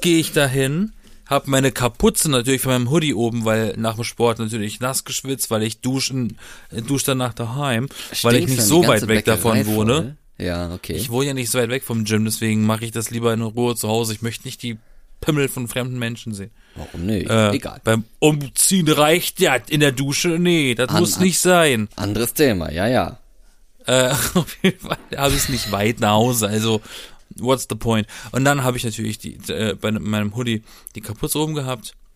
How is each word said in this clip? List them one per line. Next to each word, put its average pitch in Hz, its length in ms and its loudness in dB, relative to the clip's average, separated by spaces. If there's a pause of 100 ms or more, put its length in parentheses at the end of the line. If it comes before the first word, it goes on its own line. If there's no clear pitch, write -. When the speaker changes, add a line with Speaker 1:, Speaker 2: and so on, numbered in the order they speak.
Speaker 1:
gehe 170 160 4
ich - 140 -2
dahin, 143 600 0 (320)
hab 139 240 -2
meine 135 240 4
Kapuze 156 580 0
natürlich 127 300 2
von 131 120 0
meinem 123 180 2
Hoodie 151 240 2
oben, 117 320 -2
weil 110 320 2
nach 113 160 -2
dem 113 100 -6
Sport 117 360 0
natürlich 107 400 -6
nass 131 240 -4
geschwitzt, 131 460 -6
weil 110 120 0
ich 110 180 -4
duschen, 127 560 -2 (340)
äh, 95 120 -6
dusch 135 220 -2
danach 127 280 -2
daheim, 123 560 -2 (340)
weil 117 140 6
ich 123 80 2
Speaker 2:
Stinkst - 40 -2
Speaker 1:
nicht 131 120 0
Speaker 2:
dann 110 60 2
Speaker 1:
so 160 160 6
Speaker 2:
die - 60 6
Speaker 1:
weit 113 120 4
Speaker 2:
ganze 107 80 -4
Speaker 1:
weg 107 160 2
davon 113 300 2
Speaker 2:
Bäckerei 107 200 2
Speaker 1:
wohne. 107 200 2
Speaker 2:
voll, 160 100 0
ne? 143 120 -12 (220)
Ja, 87 360 -4
okay. - 180 -10
Speaker 1:
Ich 82 160 -6
wohne 127 200 0
ja 135 60 -4
nicht 123 160 -4
so 123 80 0
weit 117 120 0
weg 131 120 -2
vom 113 220 -2
Gym, 107 220 0
deswegen 110 400 0
mache 110 180 0
ich 113 80 -8
das 113 180 -6
lieber 117 220 0
in 113 80 -2
Ruhe 117 340 -2
zu 113 140 -4
Hause. 110 240 0
Ich 107 80 -8
möchte 113 260 -8
nicht - 160 -12
die 117 140 -8 (460)
Pimmel 143 260 2
von 127 180 -6
fremden 127 320 -6
Menschen 117 360 -6
sehen. 98 160 -12 (240)
Speaker 2:
Warum 87 320 -8
nicht? 104 240 -2
Speaker 1:
Äh, 110 220 4
Speaker 2:
Egal. - 300 -6
Speaker 1:
beim 113 220 2 (140)
Umziehen 151 680 2
reicht 151 540 2
ja 160 160 6
in 147 240 0
der 143 120 6
Dusche, 143 460 -2
nee, 165 360 2
das 127 160 0
Speaker 2:
An-, 160 100 4
Speaker 1:
muss - 160 2
Speaker 2:
an-, - 60 0
Speaker 1:
nicht 180 180 4
sein. 156 560 4
Speaker 2:
anderes 104 380 -2
Thema, 98 360 2
ja, 85 160 -2
ja. 117 320 0 (680)
Speaker 1:
Äh, 127 240 4 (140)
<laughs> - 100 -6
auf - 280 0
jeden - 160 2
Fall - 200 -8 (180)
habe 139 160 2
ich 139 80 2
es - 80 -2
nicht 117 240 -2
weit 107 280 0
nach 107 120 4
Hause, 110 360 2
also 110 340 0 (540)
what's 127 340 0
the - 60 -4
point? 110 300 0 (260)
Und 131 120 0
dann 143 180 2
habe 127 140 0
ich 120 80 -6
natürlich 110 340 -6
die, - 180 -14 (120)
äh, 101 320 -2
bei 110 100 -2
meinem 104 460 -4
Hoodie 117 280 -4 (320)
die 110 40 -12
Kapuze 147 380 -6
oben 156 160 -2
gehabt. 127 400 -8 (200)